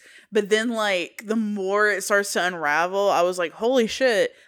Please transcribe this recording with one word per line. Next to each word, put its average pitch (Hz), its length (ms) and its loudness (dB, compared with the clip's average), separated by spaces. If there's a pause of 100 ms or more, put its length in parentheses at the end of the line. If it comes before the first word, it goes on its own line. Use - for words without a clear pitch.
(320)
But 208 160 0
then, 220 220 0
like, 208 560 -2
the 220 100 -2
more 208 540 0
it 196 140 -4
starts 202 300 0
to 196 120 0
unravel, 180 640 0
I 156 100 4
was 180 180 0
like, 170 140 -4
"Holy 240 340 0
shit." 220 460 0 (160)